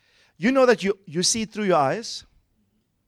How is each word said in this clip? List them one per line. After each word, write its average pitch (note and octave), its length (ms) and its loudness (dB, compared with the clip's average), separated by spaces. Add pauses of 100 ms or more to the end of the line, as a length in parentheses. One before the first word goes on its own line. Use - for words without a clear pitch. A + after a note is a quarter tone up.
(360)
You G#3 160 0
know C4 140 4
that A#3 160 4
you, G3 240 -2
you E3 160 -6
see A3 240 -2
through G#3 180 -8
your F3+ 120 2
eyes. D#3 480 -2 (840)